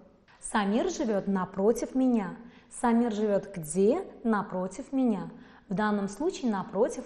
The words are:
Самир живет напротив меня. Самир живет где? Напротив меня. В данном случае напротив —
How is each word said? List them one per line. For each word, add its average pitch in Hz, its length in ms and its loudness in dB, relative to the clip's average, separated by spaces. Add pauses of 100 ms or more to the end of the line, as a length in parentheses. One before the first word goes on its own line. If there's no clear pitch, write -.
(420)
Самир 220 480 0
живет 220 380 -2
напротив 196 680 0
меня. 233 400 2 (460)
Самир 233 320 4
живет 202 420 0
где? 196 500 2 (180)
Напротив 196 680 -2
меня. 220 380 0 (400)
В 190 60 -2
данном 208 340 0
случае 277 420 -2
напротив — 202 540 -2